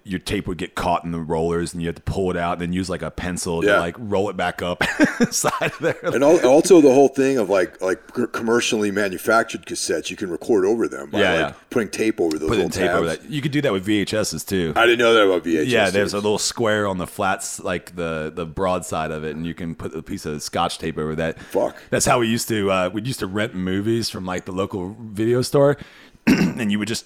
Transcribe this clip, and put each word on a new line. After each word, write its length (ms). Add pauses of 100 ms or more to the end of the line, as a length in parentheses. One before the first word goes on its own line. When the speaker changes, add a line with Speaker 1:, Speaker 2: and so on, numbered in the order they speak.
Speaker 1:
your 160
tape 280
would 100
get 180
caught 300
in 60
the 80
rollers 540
and 80
you 60
had 80
to 60
pull 300
it 40
out 180
and 80
then 120
use, 160
like, 120
a 100
pencil 500
to, 60
Speaker 2:
Yeah. 120
Speaker 1:
like, 180
roll 320
it 60
back 260
up 220 (200)
<laughs> 180
inside 500
of 80
there. 240
Speaker 2:
And 180
al-, 240
also 360
the 120
whole 140
thing 300
of, 120
like, 320
like, 200 (120)
c-, 200
commercially 580
manufactured 760
cassettes, 440
you 80
can 120
record 360
over 240
them 220
by, 100
Speaker 1:
Yeah, 100
Speaker 2:
like, 80
Speaker 1:
yeah. 140 (160)
Speaker 2:
putting 200
tape 300
over 180
those 120
Speaker 1:
Putting 160
Speaker 2:
little 160
Speaker 1:
tape 100
over 160
Speaker 2:
tabs. 140
Speaker 1:
that. 100
You 100
could 120
do 80
that 100
with 120
V 160
H 140
Ss 300
too. 320
Speaker 2:
I 100
didn't 140
know 140
that 120
about 200
V 140
H 80
S 40
Speaker 1:
Yeah, 180
there's 240
a 40
Speaker 2:
tapes. 80
Speaker 1:
little 140
square 460
on 120
the 100
flats, 540
like, 340
the, 400
the 100
broad 400
side 260
of 120
it, 100
and 140
you 60
can 220
put 200
a 80
piece 220
of 180
Scotch 340
tape 200
over 180
that. 240
Speaker 2:
Fuck. 380 (120)
Speaker 1:
That's 160
how 140
we 80
used 220
to, 200
uh, 220
we 120
used 160
to 80
rent 280
movies 540
from, 160
like, 180
the 80
local 480
video 420
store, 360 (240)
<clears throat> 260
and 420
you 100
would 100
just 160